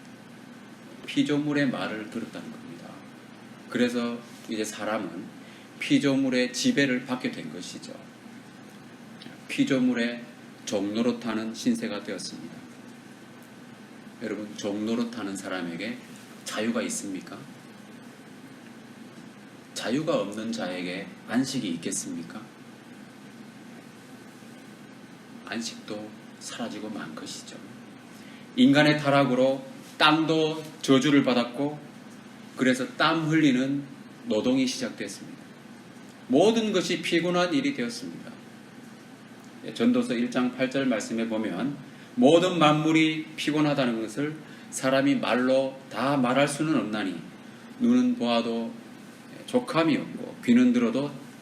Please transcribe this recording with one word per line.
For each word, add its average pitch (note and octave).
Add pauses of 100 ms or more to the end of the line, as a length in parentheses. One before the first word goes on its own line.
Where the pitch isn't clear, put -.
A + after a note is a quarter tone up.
(1080)
피조물의 C#3+
말을 G#2+
들었다는 E2+
겁니다. - (840)
그래서 A#2+ (300)
이제 G#2+
사람은 G#2 (540)
피조물의 C3
지배를 B2+
받게 B2
된 -
것이죠. - (1600)
피조물의 B2 (420)
종노릇하는 A2
신세가 G#2+
되었습니다. - (1700)
여러분, G#2+
종노릇하는 G#2+
사람에게 F#2 (480)
자유가 A2+
있습니까? - (2500)
자유가 D3
없는 G#2
자에게 F2+ (220)
안식이 A#2
있겠습니까? E2+ (3000)
안식도 G#2+ (320)
사라지고 G#2+
만 D#2+
것이죠. - (1000)
인간의 D3
타락으로 C3+ (340)
땅도 D#3 (180)
저주를 C3+
받았고, C3+ (800)
그래서 B2+ (100)
땀 D#3+
흘리는 C#3+ (420)
노동이 B2
시작됐습니다. - (920)
모든 G#3+
것이 E3+
피곤한 F3
일이 C#3
되었습니다. A#2 (1400)
예, -
전도서 A#2+
일 A#2+
장 B2+
팔 B2+
절 C#3
말씀에 A2+
보면, A2 (380)
"모든 E3+
만물이 D#3 (100)
피곤하다는 C#3
것을 C#3+ (360)
사람이 C3+
말로 B2+ (120)
다 C3
말할 C3
수는 D#3
없나니, G#2 (640)
눈은 B2
보아도 A#2 (760)
족함이 D4
없고 -
귀는 B2
들어도 B2 (300)